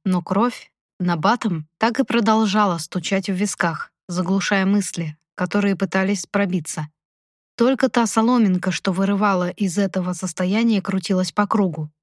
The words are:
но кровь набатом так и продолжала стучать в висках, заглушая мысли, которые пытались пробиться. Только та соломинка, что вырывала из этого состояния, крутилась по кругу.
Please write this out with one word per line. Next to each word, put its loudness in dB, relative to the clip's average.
но 0
кровь -2
набатом 0
так 0
и 2
продолжала 2
стучать -4
в -2
висках, -2
заглушая 0
мысли, -2
которые 0
пытались -2
пробиться. -2
Только 2
та 2
соломинка, 2
что -2
вырывала 0
из -4
этого -2
состояния, 0
крутилась -2
по 0
кругу. -2